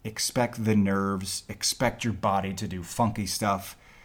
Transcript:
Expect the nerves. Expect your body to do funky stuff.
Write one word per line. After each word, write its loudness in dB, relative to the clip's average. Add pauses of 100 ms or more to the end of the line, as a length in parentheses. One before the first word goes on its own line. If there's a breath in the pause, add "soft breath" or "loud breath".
Expect -2
the 6
nerves. 2
Expect -2
your 0
body 0
to -6
do -6
funky 0
stuff. -2 (280 loud breath)